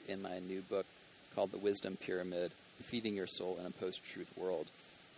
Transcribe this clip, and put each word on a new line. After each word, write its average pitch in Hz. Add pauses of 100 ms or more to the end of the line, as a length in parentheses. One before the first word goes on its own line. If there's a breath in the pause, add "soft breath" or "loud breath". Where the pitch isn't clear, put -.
in 98
my 92
new 92
book 95 (480)
called 98
The 98
Wisdom 98
Pyramid, 90 (300)
Feeding 110
Your 95
Soul 90
in 90
a 90
Post-Truth -
World. 87 (520 loud breath)